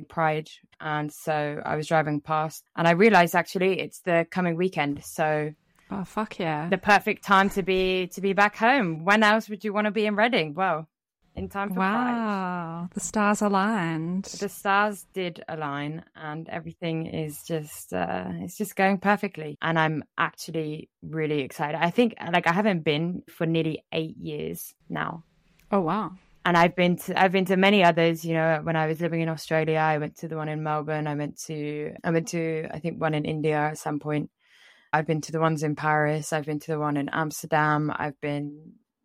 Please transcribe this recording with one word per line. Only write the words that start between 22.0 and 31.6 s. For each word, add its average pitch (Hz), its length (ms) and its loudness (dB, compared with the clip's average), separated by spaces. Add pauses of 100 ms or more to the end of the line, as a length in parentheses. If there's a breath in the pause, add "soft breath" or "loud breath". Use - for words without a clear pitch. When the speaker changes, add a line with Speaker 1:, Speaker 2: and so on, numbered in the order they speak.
Speaker 1:
like, 175 140 4
I 170 40 6
haven't 185 320 2
been 165 460 0
for - 160 -4
nearly 160 480 0
eight 160 240 -4
years 160 560 -8 (160)
now. 165 340 -6 (480)
Speaker 2:
Oh, 196 100 2
wow. 180 320 -2 (340)
Speaker 1:
And 175 100 6
I've 170 180 6
been 180 220 4
to, - 220 -4
I've 185 120 6
been 190 140 2
to 185 120 2
many 196 260 6
others, 165 420 4
you 165 80 0
know, 160 300 2
when 165 120 -2
I 156 120 2
was 160 140 -2
living 165 200 0
in 165 80 0
Australia, 156 480 0
I 156 220 2
went 151 180 -6
to 165 100 -10
the 160 100 -8
one 151 120 -6
in 151 140 -4
Melbourne. 151 420 -2
I 151 80 -4
went 147 300 -6
to, 151 500 -8 (100)